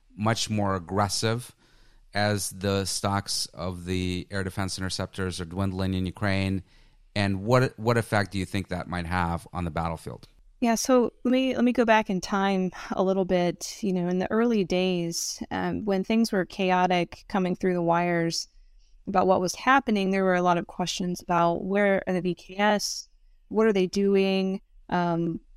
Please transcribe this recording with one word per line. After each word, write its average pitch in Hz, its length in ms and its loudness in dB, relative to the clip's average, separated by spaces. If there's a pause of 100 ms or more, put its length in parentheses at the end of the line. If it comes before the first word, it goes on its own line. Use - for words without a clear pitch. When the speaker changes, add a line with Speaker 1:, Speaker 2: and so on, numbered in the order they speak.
(160)
Speaker 1:
much 110 340 0
more 101 240 0
aggressive 98 800 -2 (600)
as 104 360 0
the 98 340 -2
stocks - 680 -4
of 87 320 -8
the 92 440 -2
air 98 140 -4
defense 95 320 -6
interceptors 92 640 -6
are 90 60 -8
dwindling 95 480 -2
in 92 100 -2
Ukraine? 95 580 -2 (540)
And 98 280 0
what, 127 340 2
what 117 180 0
effect 104 360 0
do 98 60 -4
you 95 60 -2
think 95 240 -6
that 87 200 -8
might 87 180 -6
have 85 460 -2
on 85 120 -4
the 82 60 -4
battlefield? 82 580 -6 (320)
Speaker 2:
Yeah, 233 160 2
so 247 360 2 (120)
let 247 80 2
me, 262 240 2
let 233 80 2
me 247 80 4
go 240 120 2
back 220 240 4
in 185 120 0
time 196 500 0 (220)
a - 100 0
little 190 220 2
bit. 175 560 0
You 196 120 0
know, 175 140 0
in 180 140 0
the - 100 -2
early 226 320 2
days, 180 880 -2
um, 180 340 -4
when 190 200 0
things 226 260 2
were 190 140 0
chaotic 180 840 0
coming 180 280 0
through 185 180 0
the 175 80 -2
wires 170 640 0 (600)
about 190 180 4
what 185 140 6
was 180 160 -2
happening, 220 540 2
there 196 120 0
were 185 140 4
a 175 60 2
lot 175 160 4
of - 100 -4
questions 180 520 -4
about 170 440 2
where 196 420 2
are 190 60 0
the 180 80 0
V 175 160 -2
K 185 220 -14
S, 208 500 0 (400)
what 214 180 2
are 220 60 4
they 185 160 2
doing? 190 720 2 (280)
Um, 170 520 0 (160)